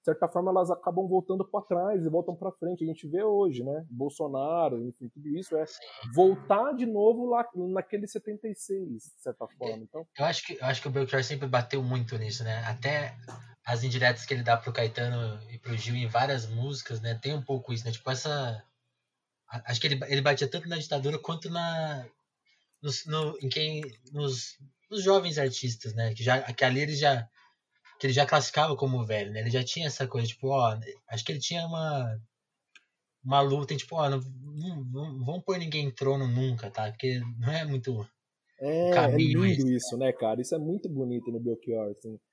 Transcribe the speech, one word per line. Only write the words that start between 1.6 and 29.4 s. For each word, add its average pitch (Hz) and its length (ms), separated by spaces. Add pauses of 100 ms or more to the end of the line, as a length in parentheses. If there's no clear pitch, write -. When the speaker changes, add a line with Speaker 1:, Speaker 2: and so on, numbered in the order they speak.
Speaker 1:
trás 185 420
e 160 60
voltam 170 260
pra 185 160
frente. 170 320
A - 20
gente 160 220
vê 175 140
hoje, 202 420
né? 151 260
Bolsonaro, 139 960
enfim, 123 240
tudo 147 260
isso 180 200
é 156 100
Speaker 2:
Sim. - 180 (300)
Speaker 1:
voltar 196 600
de 247 120
novo 226 400
lá 240 280
naquele 185 520
setenta 214 420
e 208 60
seis, 175 600
de - 60
certa 117 240 (120)
forma. 113 240
Speaker 2:
É, - 20
Speaker 1:
Então 160 220 (120)
Speaker 2:
eu 143 60
acho - 220
que, - 80
eu 127 100
acho 131 180
que 147 60
o - 20
Belchior 131 340
sempre 139 240
bateu 123 340
muito 123 360
nisso, 110 260
né? 113 200
Até 120 520 (480)
as 120 200
indiretas 123 420
que 139 80
ele 123 80
dá 139 140
pro - 160
Caetano 117 680 (100)
e 117 80
pro 120 180
Gil 117 200
em 120 100
várias 120 400
músicas, 120 540
né? 113 140
Tem 135 200
um 147 80
pouco 127 300
isso, 117 120
né? 117 80
Tipo, - 180
essa, 127 520 (840)
a-, 117 220
acho 120 100
que - 60
ele, 139 220
ele 139 140
batia 139 280
tanto 170 180
na 170 100
ditadura 147 400
quanto 170 320
na, 160 560 (760)
nos, 147 240
no, 156 340
em 135 80
quem, 156 340 (300)
nos, 143 460 (320)
nos 208 120
jovens 180 360
artistas, 123 560
né? 113 200
Que 113 80
já, 127 200 (100)
que 127 120
ali 127 160
ele 147 160
já, 139 300 (760)
que 139 60
ele 135 80
já 139 120
classificava 151 500
como 127 300
velho, 104 260
né? 107 80